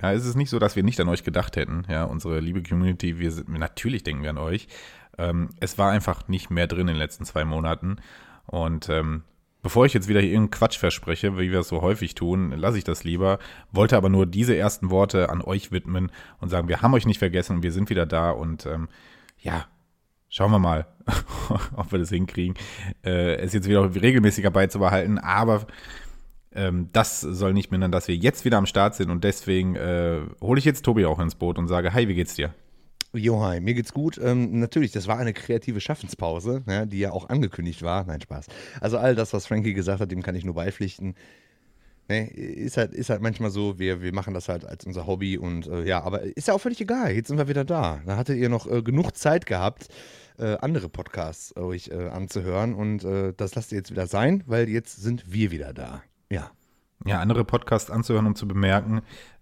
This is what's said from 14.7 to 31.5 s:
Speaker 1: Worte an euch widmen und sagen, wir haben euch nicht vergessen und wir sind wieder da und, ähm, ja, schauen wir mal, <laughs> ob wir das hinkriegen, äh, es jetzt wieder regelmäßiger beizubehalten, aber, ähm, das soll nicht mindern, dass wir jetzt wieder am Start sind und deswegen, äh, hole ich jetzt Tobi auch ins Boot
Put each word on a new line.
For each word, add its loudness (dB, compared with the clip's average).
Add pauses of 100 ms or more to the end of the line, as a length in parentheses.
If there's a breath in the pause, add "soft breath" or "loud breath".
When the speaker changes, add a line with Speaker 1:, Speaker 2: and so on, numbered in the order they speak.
Speaker 1:
Worte 4
an -2
euch -4
widmen -2 (300 loud breath)
und -6
sagen, 0
wir 0
haben 6
euch 4
nicht 4
vergessen 0
und 0
wir 0
sind 0
wieder 2
da 2
und, -4
ähm, -4 (500 loud breath)
ja, -4 (640)
schauen 2
wir 8
mal, 4 (220)
<laughs> -4
ob -6
wir 2
das -2
hinkriegen, -2 (500 loud breath)
äh, 2
es -4
jetzt 0
wieder 6
regelmäßiger 6
beizubehalten, 4
aber, 2 (880 loud breath)
ähm, -2
das 2
soll 0
nicht 2
mindern, 2
dass 0
wir 0
jetzt 2
wieder 6
am 4
Start 2
sind -2
und -2
deswegen, 0
äh, 0 (200)
hole 2
ich 0
jetzt 2
Tobi 4
auch 2
ins 0
Boot -2